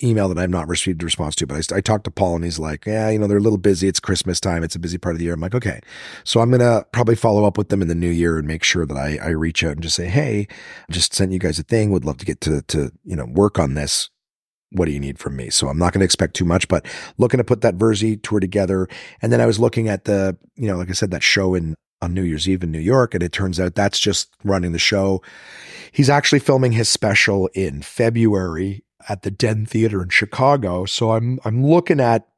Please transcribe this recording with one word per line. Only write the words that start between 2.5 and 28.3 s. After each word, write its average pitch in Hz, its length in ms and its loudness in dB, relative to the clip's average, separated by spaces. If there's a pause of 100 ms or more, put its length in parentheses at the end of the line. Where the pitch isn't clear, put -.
like, 78 260 -8
"Yeah, 110 240 -2
you 110 80 2
know, 104 80 2
they're 101 140 4
a - 20 2
little 107 160 4
busy. 95 300 2
It's 92 120 0
Christmas 92 400 -4
time. 85 220 -2
It's 82 140 -6
a 85 40 -8
busy 85 200 -6
part 85 160 -4
of 82 40 -6
the 85 60 -4
year." 85 80 -2
I'm 80 60 -6
like, 90 160 -4
"Okay." 104 240 -4 (440)
So - 160 2
I'm 117 120 4
gonna 120 400 4
probably 117 240 2
follow 104 300 2
up 98 120 2
with 104 120 -2
them 98 120 0
in 87 60 0
the 82 80 0
new 87 160 0
year 85 260 2
and 76 100 -4
make 78 160 -6
sure 85 220 0
that 71 120 -6
I, 73 260 -4
I 78 60 -4
reach 80 340 -2
out 80 80 -2
and 73 100 -8
just 82 140 -4
say, 87 100 -6
"Hey, 104 420 -2 (440)
just - 240 -2
sent 95 160 0
you 92 80 -2
guys 87 180 -2
a 80 60 -6
thing. 110 260 2
Would 87 160 0
love 73 120 -4
to - 100 -8
get - 140 -6
to, 76 200 0
to, 71 300 -4 (120)
you 90 120 -8
know, 69 100 -6
work 90 320 2
on 71 160 0
this. - 380 -4 (640)
What 90 100 0
do 78 60 -2
you 71 80 -4
need 69 200 -8
from 69 160 -10
me?" 64 160 -10
So - 160 0
I'm 69 100 -4
not 90 160 2
gonna 95 120 4
expect - 300 0
too 92 100 0
much, 85 220 2
but 85 160 0 (360)
looking 123 180 4
to 120 60 2
put 110 180 0
that 98 160 2
Verzi 110 420 2
tour 107 200 -2
together. 95 480 0 (340)
And 117 100 0
then 120 80 4
I 117 60 4
was 110 140 2
looking 117 280 0
at 98 180 -4
the, 95 300 0 (200)
you 117 120 -4
know, 95 100 -2
like 90 120 -6
I 90 40 -6
said, 98 180 -2
that 80 100 -4
show 92 320 2
in, 82 220 -2 (260)
on 87 120 -4
New 92 100 -2
Year's 80 260 -2
Eve 92 140 0
in 82 80 -4
New 80 80 -6
York. 117 340 2
And 90 80 -2
it 87 100 -4
turns 92 300 -4
out 90 140 -2
that's 101 240 0
just - 300 -2 (140)
running 90 300 0
the 85 60 -4
show. 95 420 2 (680)
He's 135 180 4
actually 143 300 4
filming 131 340 2
his 113 160 2
special 98 640 2
in 78 280 -4
February 101 1000 0 (240)